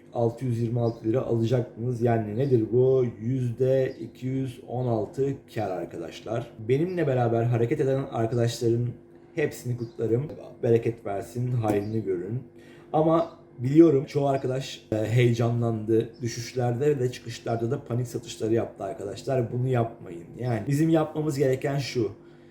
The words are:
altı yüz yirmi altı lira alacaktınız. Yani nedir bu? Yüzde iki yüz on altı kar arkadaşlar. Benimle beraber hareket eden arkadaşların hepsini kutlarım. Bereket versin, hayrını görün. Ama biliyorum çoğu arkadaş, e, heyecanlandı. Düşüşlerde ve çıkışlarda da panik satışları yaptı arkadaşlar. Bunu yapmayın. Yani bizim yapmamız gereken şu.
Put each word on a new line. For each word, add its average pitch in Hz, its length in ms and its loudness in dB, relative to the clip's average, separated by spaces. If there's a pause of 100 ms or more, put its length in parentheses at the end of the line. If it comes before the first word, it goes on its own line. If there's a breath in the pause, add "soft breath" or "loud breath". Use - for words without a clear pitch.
(140)
altı 117 300 0
yüz 117 160 0
yirmi 120 200 0
altı 113 280 0
lira 123 140 2
alacaktınız. 117 800 0
Yani 110 340 2
nedir 127 360 4
bu? 131 320 4 (160)
Yüzde 131 800 0
iki 127 260 -10
yüz 131 420 -4
on 127 180 -2
altı 117 400 0 (280)
kar 104 160 -2
arkadaşlar. 85 800 -8 (180)
Benimle 165 380 2
beraber 117 360 2
hareket 120 380 2
eden 135 320 0
arkadaşların 117 760 0 (480)
hepsini 123 420 -4
kutlarım. 117 500 -2 (360)
Bereket 113 440 2
versin, 123 460 -4
hayrını 110 460 0
görün. 98 400 -2 (540 loud breath)
Ama 160 380 4 (280)
biliyorum 143 460 6
çoğu 143 220 -2
arkadaş, 135 640 -4
e, 107 40 0
heyecanlandı. 117 1120 2 (140)
Düşüşlerde 123 800 0
ve 123 120 0
çıkışlarda 117 580 -4
da 139 140 -4
panik 123 220 -2
satışları 113 480 -4
yaptı 104 300 -2
arkadaşlar. 101 680 -4
Bunu 123 160 -2
yapmayın. 104 560 -2 (160)
Yani 117 280 -2
bizim 151 200 2
yapmamız 151 500 0
gereken 131 400 0
şu. 117 320 -2 (400 loud breath)